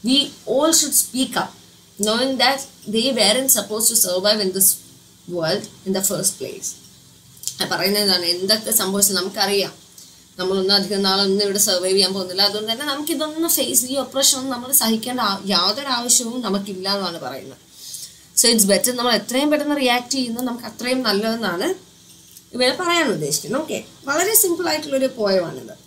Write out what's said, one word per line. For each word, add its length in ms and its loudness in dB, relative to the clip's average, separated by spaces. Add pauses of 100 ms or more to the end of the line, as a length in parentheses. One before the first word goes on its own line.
We 100 4 (360)
all 260 4
should 160 0 (100)
speak 280 -2 (100)
up, 100 -6 (520)
knowing 280 2 (100)
that 180 4 (340)
they 120 2 (120)
weren't 360 4
supposed 380 0
to 100 0
survive 420 2
in 120 2
this 120 4 (680)
world 300 0 (220)
in 100 -2
the 140 0
first 300 0
place. 280 -10 (920)
ആ 120 0
പറയുന്നത് 320 0
എന്താണ്, 300 0
എന്തൊക്കെ 460 -2
സംഭവിച്ചാലും 400 2
നമുക്കറിയാം 520 -2 (680)
നമ്മളൊന്നും 380 2
അധികം 300 0
നാളൊന്നും 380 2
ഇവിടെ 220 0
സർവൈവ് 260 2
ചെയ്യാൻ 220 2
പോകുന്നില്ല. 340 -2
അതുകൊണ്ട് 220 -4
തന്നെ 200 -4
നമുക്കിതൊന്നും 640 -4
ഫേസ്, 260 2 (100)
ഈ 120 -2
ഒപ്രഷൻ 360 2
ഒന്നും 160 -4
നമ്മൾ 140 -10 (120)
സഹിക്കേണ്ട 380 0 (100)
ആ-, 100 -4 (140)
യാതൊരു 420 0
ആവശ്യവും 500 0
നമുക്കില്ല 400 -4 (120)
എന്നാണ് 280 -4
പറയുന്നത്. 380 -12 (760)
So 120 6
it's 200 4
better 280 2
നമ്മൾ 200 2
എത്രയും 320 0
പെട്ടെന്ന് 300 2
റിയാക്ട് 340 2
ചെയ്യുന്നു 240 -2 (100)
നമുക്ക് 200 -8
അത്രയും 380 -2
നല്ലതെന്നാണ് 600 0 (840)
ഇവിടെ 180 2 (100)
പറയാൻ 240 2 (100)
ഉദ്ദേശിക്കുന്നത്. 480 -2
ഓക്കെ, 160 -6 (300)
വളരെ 240 2 (100)
സിമ്പിൾ 280 0
ആയിട്ടുള്ളൊരു 460 0
പോയമാണിത്. 560 -2 (120)